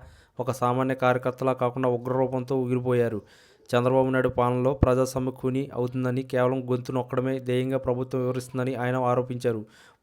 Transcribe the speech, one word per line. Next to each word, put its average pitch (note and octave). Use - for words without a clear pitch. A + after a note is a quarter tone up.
ఒక B2
సామాన్య B2+
కార్యకర్తలా B2+
కాకుండా B2+
ఉగ్రరూపంతో B2+
ఊగిరిపోయారు. B2
చంద్రబాబు C3
నాయుడు C3
పాలనలో B2
ప్రజాస్వామ్య C3
ఖూనీ C3
అవుతుందని, B2+
కేవలం B2+
గొంతు B2+
నొక్కడమే C3
ధ్యేయంగా B2+
ప్రభుత్వం B2+
వివరిస్తుందని B2+
ఆయన B2
ఆరోపించారు. B2